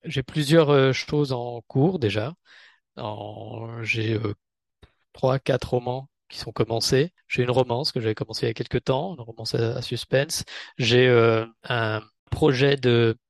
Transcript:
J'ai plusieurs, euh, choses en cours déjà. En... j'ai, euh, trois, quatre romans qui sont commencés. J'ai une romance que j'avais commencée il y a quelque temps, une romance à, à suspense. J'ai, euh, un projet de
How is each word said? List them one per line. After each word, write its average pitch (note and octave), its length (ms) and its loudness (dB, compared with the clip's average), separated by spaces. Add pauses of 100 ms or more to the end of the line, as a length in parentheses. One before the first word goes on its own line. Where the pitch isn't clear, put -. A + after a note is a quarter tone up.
J'ai C#3 200 -4
plusieurs, D3+ 460 4
euh, C3+ 220 6
choses D3 400 -2
en A#2+ 360 -8
cours E3 320 2
déjà. G#2+ 340 -2 (600)
En... A2 880 -12
j'ai, A2 300 -2
euh, G#2+ 200 -2 (800)
trois, C3 260 0
quatre - 320 -2
romans B2+ 380 -4 (200)
qui - 100 -18
sont A#2 140 -12
commencés. C3 600 0 (160)
J'ai - 160 -2
une B2 80 -2
romance B2 400 0
que B2+ 80 -4
j'avais A2 160 -2
commencée - 300 -6
il - 20 0
y - 20 0
a A2+ 40 -6
quelque - 240 -4
temps, D3+ 360 -2
une C3+ 60 -18
romance A2+ 340 -10
à, A#2 220 -2
à B2 60 -8
suspense. - 640 -2 (340)
J'ai, B2 280 4
euh, A2+ 400 4 (160)
un A2 400 -4 (300)
projet C#3 440 2
de A#2 400 2 (140)